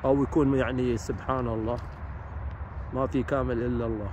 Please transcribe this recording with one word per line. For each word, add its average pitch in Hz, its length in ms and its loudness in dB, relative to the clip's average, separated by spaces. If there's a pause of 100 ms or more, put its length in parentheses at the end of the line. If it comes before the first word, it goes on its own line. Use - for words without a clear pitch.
أو 139 180 6
يكون 139 320 4
يعني 123 420 2
سبحان 127 500 -2
الله. 113 300 -2 (1160)
ما 131 140 2
في 127 160 0
كامل 127 340 0
إلا 120 280 0
الله. 107 280 -2